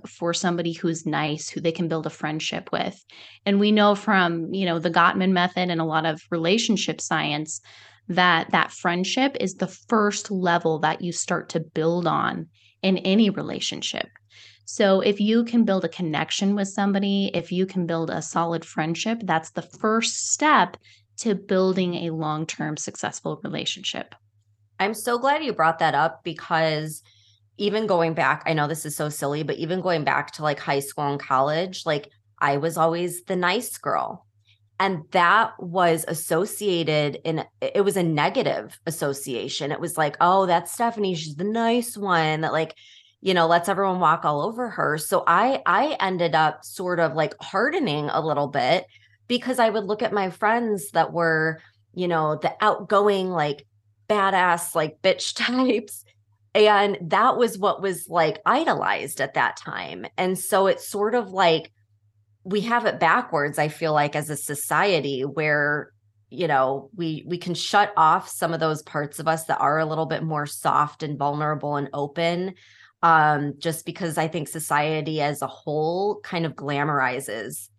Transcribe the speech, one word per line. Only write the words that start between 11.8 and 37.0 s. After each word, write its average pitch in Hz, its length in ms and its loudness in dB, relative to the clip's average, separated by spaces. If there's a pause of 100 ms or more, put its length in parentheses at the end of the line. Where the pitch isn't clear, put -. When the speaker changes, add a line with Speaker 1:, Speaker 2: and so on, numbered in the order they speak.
Speaker 1:
on 156 400 -2 (340)
in 190 180 2
any 202 300 4
relationship. - 800 -6 (580)
So 196 360 4
if 208 180 2
you 226 240 4
can 233 220 2
build 190 200 2
a 165 40 -2
connection 175 680 -2
with 196 140 -2
somebody, 196 640 0
if 165 180 -4
you 185 140 0
can 190 200 -4
build 165 240 -2
a 160 120 -4
solid 165 440 -4
friendship, 170 580 -4
that's 165 280 -2
the 175 100 -8
first - 680 -2
step 269 460 2 (400)
to 214 180 0
building 185 600 0
a 170 160 -4
long-term 156 680 -4
successful - 680 -8
relationship. - 720 -8 (640)
Speaker 2:
I'm 202 140 0
so 240 260 -4
glad 285 240 0
you 247 100 -4
brought 160 260 2
that 156 160 4
up 160 280 0
because 156 760 -2 (580)
even 208 280 0
going 170 260 2
back, 151 320 0
I 160 80 0
know 147 140 2
this 156 180 -6
is 151 100 -8
so 151 140 -4
silly, 147 320 -4
but 143 140 -4
even 170 260 -4
going 165 220 0
back 143 300 0
to, 156 100 -10
like, 147 160 0
high 139 200 0
school 143 320 -4
and 139 80 -4
college, 151 680 0
like, 151 240 -2 (280)
I 143 180 2
was 160 200 -2
always 165 460 0
the 190 120 -4
nice 185 440 0
girl. - 480 -4 (520)
And 190 300 0
that 185 500 4
was 170 480 2
associated 165 1160 0